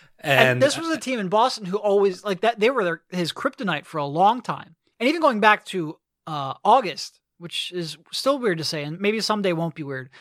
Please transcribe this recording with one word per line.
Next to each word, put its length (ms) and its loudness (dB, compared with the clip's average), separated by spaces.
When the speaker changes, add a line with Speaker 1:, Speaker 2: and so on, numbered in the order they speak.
Speaker 1:
And 300 4
Speaker 2:
And 140 2
Speaker 1:
this 160 2
was 100 -6
a 100 -2
team 200 -6
in 100 -4
Boston 360 2
who 120 -2
always, 460 2
like, 180 -4
that, 180 0
they 120 4
were 120 0
their, 180 -4
his 200 -2
kryptonite 540 -4
for 140 -8
a 80 -2
long 340 2
time. 340 -10
And 80 2
even 140 2
going 200 2
back 240 6
to, 340 -8
uh, 300 -6
August, 540 2
which 340 -10
is 260 -8
still 280 0
weird 180 0
to 60 -6
say, 200 -4
and 160 -8
maybe 220 0
someday 320 0
won't 220 -4
be 80 -10
weird, 260 -10